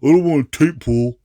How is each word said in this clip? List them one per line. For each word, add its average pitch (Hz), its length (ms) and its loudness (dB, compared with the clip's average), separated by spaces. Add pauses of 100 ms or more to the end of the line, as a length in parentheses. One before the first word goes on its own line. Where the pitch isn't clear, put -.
I 131 60 -2
don't 175 160 4
want 151 240 0
a - 100 -18
tape 160 220 0
pull. 120 460 -2